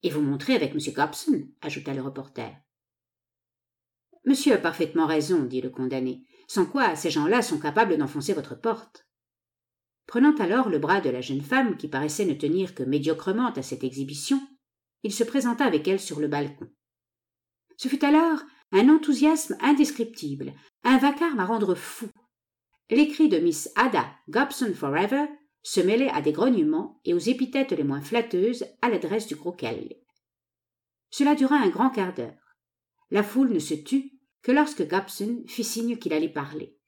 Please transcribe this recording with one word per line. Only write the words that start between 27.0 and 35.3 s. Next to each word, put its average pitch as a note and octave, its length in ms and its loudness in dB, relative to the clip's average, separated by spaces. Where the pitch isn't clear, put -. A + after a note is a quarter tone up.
et F3 80 0
aux F3 60 2
épithètes B3+ 520 -2
les D3+ 120 -2
moins C#3 180 -2
flatteuses A3+ 640 -2
à A#3+ 80 0
l'adresse G3+ 380 -2
du - 80 -8
gros - 160 -8
calier. A2+ 520 -10
Cela C#4+ 260 2
dura C#4 200 4
un A3+ 140 4
grand A#3 200 2
quart F#3+ 240 -2
d'heure. - 420 -12
La G3+ 120 2
foule B3 280 2
ne F3 80 2
se D3 160 -4
tut C4+ 360 -2
que B3 100 0
lorsque D4 360 2
Gobson G3+ 600 -4